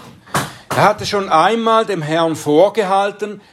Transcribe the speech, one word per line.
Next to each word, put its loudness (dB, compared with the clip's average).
Er 0
hatte 0
schon -4
einmal 2
dem -4
Herrn -2
vorgehalten, 0